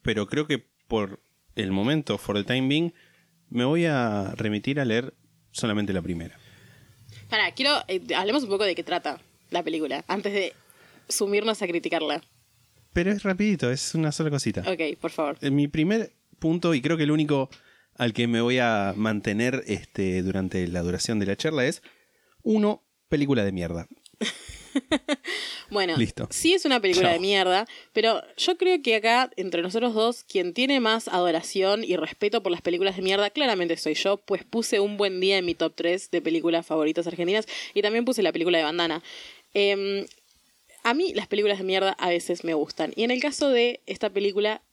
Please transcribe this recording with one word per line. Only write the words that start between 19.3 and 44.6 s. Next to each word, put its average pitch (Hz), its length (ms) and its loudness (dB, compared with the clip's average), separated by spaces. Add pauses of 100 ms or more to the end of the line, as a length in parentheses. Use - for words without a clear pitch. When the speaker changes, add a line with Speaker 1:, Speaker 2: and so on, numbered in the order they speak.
Speaker 1:
este, 92 560 -2
durante 92 440 -2
la 87 140 -4
duración 90 380 -2
de 98 80 0
la 98 80 -2
charla 156 320 -2
es, - 160 -6 (580)
uno, 214 400 2 (260)
película 139 380 2
de 98 60 0
mierda. 85 360 -4 (320)
Speaker 2:
<laughs> - 220 -6 (1300)
Bueno, 190 260 0
Speaker 1:
Listo. - 360 0
Speaker 2:
sí - 220 2
es 359 120 0
una 254 160 2
película 185 280 4
Speaker 1:
Chao. 170 40 4
Speaker 2:
de 165 60 0
mierda, 190 460 2 (280)
pero 220 280 2 (140)
yo 359 220 0
creo 359 240 2
que 226 140 2
acá, 233 420 4
entre 170 240 -2
nosotros 226 320 -2
dos, 226 300 0
quien 180 300 -2
tiene 254 280 2
más 226 260 2
adoración 180 800 2
y 180 100 0
respeto 202 480 -2
por 185 80 0
las 170 100 -2
películas 180 360 0
de 196 40 -6
mierda, 196 280 2
claramente 190 480 0
soy - 160 -2
yo, 196 240 0
pues - 260 -4
puse 220 380 0
Un 208 160 -2
buen 190 240 0
día 190 160 4
en 180 80 0
mi 170 100 0
top 160 200 -2
tres 175 360 -2
de 175 100 0
películas 165 440 0
favoritas 160 420 0
argentinas 175 380 -2 (280)
y 202 80 2
también 220 220 2
puse 233 180 0
la 160 120 2
película 175 240 2
de 156 80 2
Bandana. 165 360 0 (520)
Em, 196 520 0 (800)
a 240 100 4
mí 339 200 0
las 202 140 -4
películas 208 320 2
de 190 40 -6
mierda 190 360 2
a 185 100 0
veces 175 340 -2
me 165 100 -2
gustan, 156 420 -2
y 220 80 -2
en 240 80 0
el 254 100 0
caso 285 280 0
de 240 360 2
esta 202 240 -4
película 202 520 0 (120)